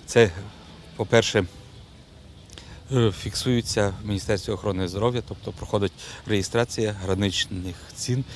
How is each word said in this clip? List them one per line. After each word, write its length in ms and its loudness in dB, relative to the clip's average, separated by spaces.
це, 240 6
по-перше, 500 4
е, 200 6
фіксується 840 0
в 40 -4
Міністерстві 440 -2
охорони 360 -2
здоров'я, 400 0
тобто 240 -8
проходить 400 0
реєстрація 640 0
граничних 840 -2
цін 300 -2